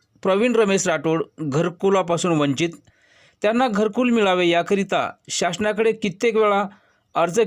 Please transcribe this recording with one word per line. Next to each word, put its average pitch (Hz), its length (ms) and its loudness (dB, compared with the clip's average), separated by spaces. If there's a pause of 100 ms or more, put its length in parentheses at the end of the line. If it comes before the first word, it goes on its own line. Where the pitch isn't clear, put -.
(240)
प्रवीण 220 320 2
रमेश 196 320 2
राठोड 160 360 0 (160)
घरकुलापासून 170 1000 0
वंचित. 143 300 0 (720)
त्यांना 233 260 0
घरकुल 220 420 0
मिळावे 190 380 2
याकरिता 170 640 0 (200)
शासनाकडे 214 640 -2
कित्येक 220 440 -2
वेळा 208 280 2 (520)
अर्ज 170 320 0